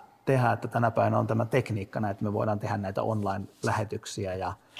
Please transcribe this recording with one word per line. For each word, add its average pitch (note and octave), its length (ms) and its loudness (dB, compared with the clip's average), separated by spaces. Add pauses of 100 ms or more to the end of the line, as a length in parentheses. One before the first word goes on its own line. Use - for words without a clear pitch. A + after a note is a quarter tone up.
(260)
tehdä, B2 260 4
että A2 160 -2
tänä A#2 240 2
päivänä A2 280 4
on A2 80 2
tämä A2 180 2
tekniikka A2+ 540 -2
näin, G#2 120 -2
että G2+ 120 -6
me G#2 100 0
voidaan G#2+ 260 0
tehdä G#2 180 -2
näitä G2 260 -2
online-lähetyksiä G#2 1300 -4
ja, F#2 180 -4 (260)